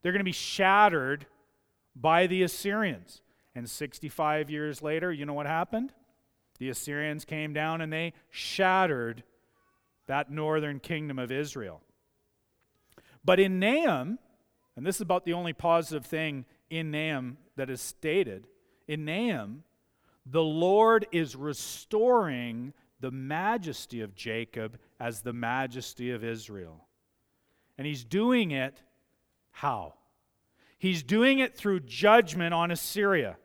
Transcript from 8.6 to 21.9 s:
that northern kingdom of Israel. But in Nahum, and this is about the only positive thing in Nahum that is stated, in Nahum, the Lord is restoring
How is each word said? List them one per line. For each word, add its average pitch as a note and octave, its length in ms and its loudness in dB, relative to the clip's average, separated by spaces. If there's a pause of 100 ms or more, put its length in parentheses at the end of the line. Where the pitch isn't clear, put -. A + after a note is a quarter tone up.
that C#3 240 -2
northern D3+ 480 -2
kingdom D3+ 400 -6
of B2 140 -6
Israel. C3 500 -8 (1400)
But F#3 160 6
in F#3+ 180 4
Nahum, G#3+ 600 2 (580)
and B2 80 -10
this F#3 120 -2
is - 40 -6
about F3+ 240 0
the F3 80 -2
only F3 220 -4
positive E3 500 0
thing D#3 400 -4 (260)
in D#3+ 200 -4
Nahum D3 480 -4 (180)
that C3+ 140 -6
is B2+ 100 -8
stated, D3+ 680 -2 (420)
in D3+ 160 -4
Nahum, D#3 580 -4 (640)
the D3+ 160 2
Lord G3+ 720 6
is D3+ 240 0
restoring C#3+ 1400 0 (280)